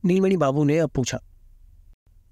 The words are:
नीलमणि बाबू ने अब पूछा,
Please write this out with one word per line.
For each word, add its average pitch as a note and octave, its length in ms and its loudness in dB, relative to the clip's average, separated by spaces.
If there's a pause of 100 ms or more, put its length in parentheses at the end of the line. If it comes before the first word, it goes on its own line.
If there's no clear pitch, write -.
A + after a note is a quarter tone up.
नीलमणि F#3+ 320 2
बाबू C#3+ 260 0
ने D3 160 2
अब D#3+ 100 -2
पूछा, B2+ 300 -6 (1120)